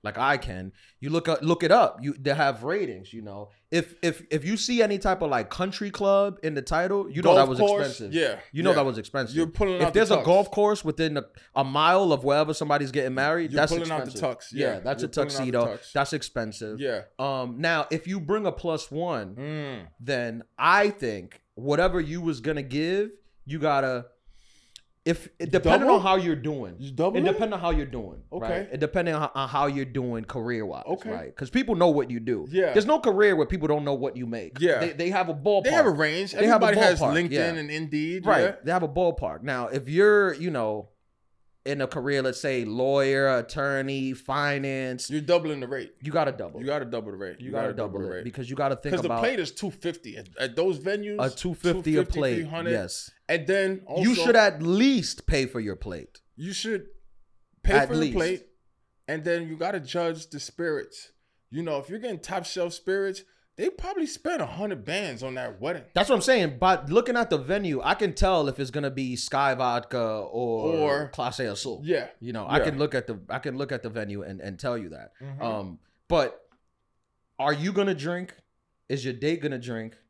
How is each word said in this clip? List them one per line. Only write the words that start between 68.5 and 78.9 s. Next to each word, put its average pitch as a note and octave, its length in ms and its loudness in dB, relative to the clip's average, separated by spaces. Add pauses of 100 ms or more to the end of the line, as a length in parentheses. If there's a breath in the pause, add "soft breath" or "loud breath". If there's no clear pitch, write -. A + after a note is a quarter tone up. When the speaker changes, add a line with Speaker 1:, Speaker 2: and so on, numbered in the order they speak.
Speaker 1:
it's C3 100 -4
gonna C#3 220 -4
be C3 240 -4
Skyy C3+ 420 0
Vodka A#2+ 420 -2
or A2+ 800 -2
Speaker 2:
Or D3 340 0
Speaker 1:
Clase B2 280 -6
Azul. A2+ 440 -6
Speaker 2:
Yeah. D#3 220 0 (140)
Speaker 1:
You A#2+ 140 -10
know, G#2+ 120 -6
I C#3+ 140 2
Speaker 2:
Yeah. A#2+ 60 2
Speaker 1:
can C#3+ 120 -2
look D3+ 160 -2
at B2+ 140 -2
the, G#2+ 120 -8 (120)
I C3 80 -6
can C3 180 -8
look C#3 140 -6
at B2 100 -6
the A#2 80 -10
venue G#2 320 -8
and, F2+ 200 -12
and F#2+ 180 -10
tell B2 180 -4
you F#2+ 120 -8
that. B1+ 300 -18
Speaker 2:
Mm-hmm. C3+ 220 -12
Speaker 1:
Um, G2+ 380 -6 (280)
but D3 320 0 (1000)
are C#3 120 2
you D#3+ 220 -2
gonna G3 220 2
drink? F3 400 -8 (540)
Is C3 140 -4